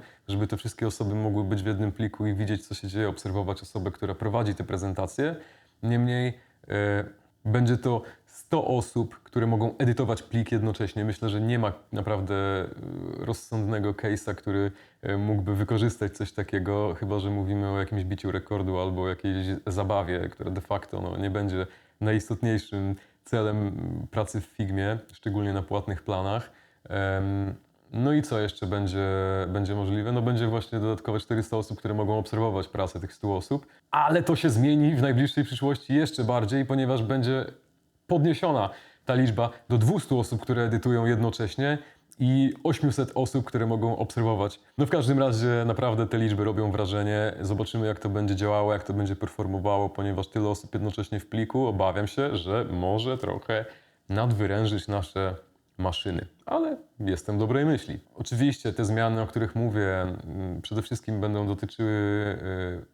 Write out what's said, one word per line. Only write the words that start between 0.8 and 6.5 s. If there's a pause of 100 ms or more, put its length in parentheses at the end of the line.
osoby
mogły
być
w
jednym
pliku
i
widzieć,
co
się
dzieje,
obserwować
osobę,
która
prowadzi
te
prezentacje. (480)
Niemniej, (340)